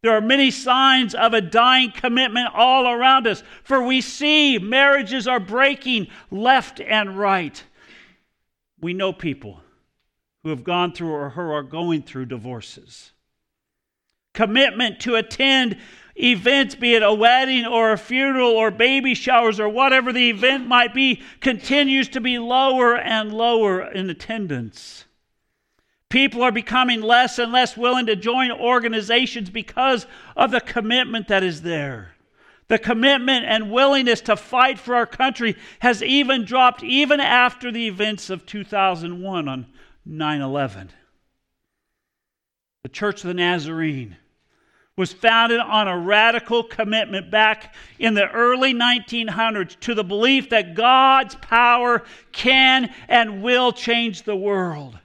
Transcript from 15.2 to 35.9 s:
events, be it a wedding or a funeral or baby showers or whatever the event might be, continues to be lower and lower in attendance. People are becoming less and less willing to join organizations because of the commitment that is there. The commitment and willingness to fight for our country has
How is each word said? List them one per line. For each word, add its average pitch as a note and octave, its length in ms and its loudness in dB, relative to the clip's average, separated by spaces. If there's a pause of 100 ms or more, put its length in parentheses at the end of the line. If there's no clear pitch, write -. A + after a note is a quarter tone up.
events, A#3+ 600 2
be A#3+ 180 2
it A3+ 80 4
a G#3 100 4
wedding B3 540 2
or A3+ 240 2
a G#3+ 80 0
funeral C4 540 0
or A3 180 2
baby C4 440 0
showers A#3 440 2
or G#3+ 100 -2
whatever B3+ 440 2
the A#3+ 180 2
event B3 380 0
might A#3+ 260 2
be, C4 260 0 (200)
continues C4+ 720 0
to C4 100 -6
be B3 180 -2
lower B3 580 2
and A3 360 -4
lower A3 580 0
in F#3+ 180 -6
attendance. D#3+ 1000 -10 (1000)
People B3+ 340 0
are B3 100 2
becoming A#3+ 500 -2
less A#3+ 360 2
and A#3 140 -4
less B3+ 240 0
willing B3 300 -2
to G#3+ 100 -2
join A#3+ 340 -2
organizations A#3 1000 -2
because A#3+ 560 -2 (300)
of A3 160 2
the A#3+ 80 0
commitment A3+ 680 -4
that G3 140 2
is E3 200 -4
there. C#3+ 520 -8 (540)
The A3+ 100 2
commitment B3 680 0
and G#3+ 240 -2
willingness C4 520 2
to G#3+ 140 0
fight B3+ 420 0
for B3 160 -6
our A#3 120 2
country A#3+ 500 -2 (240)
has B3 220 0